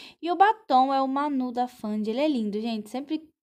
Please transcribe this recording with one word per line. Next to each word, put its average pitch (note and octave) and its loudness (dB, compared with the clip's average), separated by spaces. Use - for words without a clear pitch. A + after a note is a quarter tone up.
E D#4+ -6
o F4+ 0
batom C#4 4
é C4+ 2
o C4 0
Manu C4+ -2
da B3 -2
Fandi. G#3+ -4
Ele A3+ -2
é D4 2
lindo, G#3+ -2
gente. A3 -6
Sempre D4+ -6